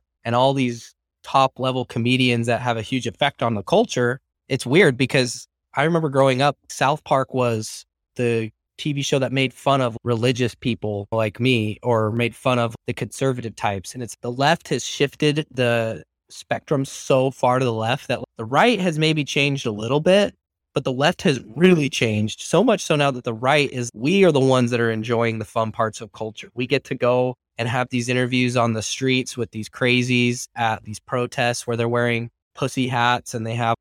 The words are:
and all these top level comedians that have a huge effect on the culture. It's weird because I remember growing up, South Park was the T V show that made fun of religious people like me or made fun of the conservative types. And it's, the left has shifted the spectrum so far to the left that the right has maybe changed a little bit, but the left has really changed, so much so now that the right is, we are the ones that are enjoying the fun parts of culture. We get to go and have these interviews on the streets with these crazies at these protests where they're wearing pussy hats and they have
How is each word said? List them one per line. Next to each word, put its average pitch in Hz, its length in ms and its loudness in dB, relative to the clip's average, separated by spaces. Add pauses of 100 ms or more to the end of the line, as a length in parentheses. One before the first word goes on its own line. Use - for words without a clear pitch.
(240)
and 117 120 -2
all 131 180 4
these 120 400 -4 (300)
top - 340 2
level 127 280 -2
comedians 120 600 2
that 120 160 0
have 120 160 -2
a 110 60 -6
huge 123 240 -4
effect - 340 -2
on 117 140 0
the 98 80 -4
culture. 131 560 0 (280)
It's 135 180 -4
weird 143 300 4
because 127 520 -2 (260)
I 139 120 0
remember 160 240 0
growing 135 340 4
up, 143 140 0 (120)
South 143 340 0
Park 135 300 0
was 117 520 -2 (300)
the 113 360 -2 (260)
T 151 140 -4
V 139 100 -4
show 139 180 0
that 123 120 -2
made 131 220 0
fun 139 260 0
of 117 240 -2
religious 120 500 0
people 107 600 -4
like 110 260 -2
me 117 420 0
or 110 300 0
made 117 240 -2
fun 127 240 0
of 117 160 -2 (120)
the 120 60 -6
conservative 123 640 -6
types. 101 380 -6
And 127 100 -12
it's, - 180 -14
the 123 100 -6
left 139 360 2
has 131 180 -4
shifted 147 640 -2
the 117 540 -2 (260)
spectrum - 540 -4
so 135 480 0
far 127 260 0
to 131 80 0
the 117 80 0
left 113 360 -4
that 117 100 -4 (180)
the 113 80 -10
right 185 340 2
has 170 200 0
maybe 156 240 2
changed 139 420 0
a 113 60 0
little 117 300 -2
bit, 190 340 4 (380)
but 139 100 -2
the 135 80 -2
left 143 300 0
has 139 180 0 (160)
really 160 340 4
changed, 107 520 -2
so 180 240 2
much 220 180 2
so 156 140 0
now 143 140 2
that 123 120 -10
the 120 100 -4
right 131 380 2
is, 120 220 -6
we 185 320 2
are 165 80 6
the 135 80 4
ones 127 300 4
that 117 100 0
are 113 100 2
enjoying 113 480 -2
the 107 60 -8
fun 110 260 -2
parts 110 300 -4
of 107 100 -14
culture. - 420 -12
We 127 140 -4
get 135 160 0
to 139 120 -8
go 123 400 0 (220)
and 117 120 -4
have 127 180 -2
these 123 220 -2
interviews 127 480 0
on 117 160 2
the 110 80 -4
streets 131 560 -2
with 113 140 -6
these 107 180 -10
crazies 123 840 0
at 113 300 -4
these 107 160 -12
protests 123 680 -4
where 117 120 -4
they're 117 100 -2
wearing 120 420 -2 (240)
pussy 131 340 -2
hats 123 460 0
and 113 120 -6
they 113 100 -6
have 117 260 0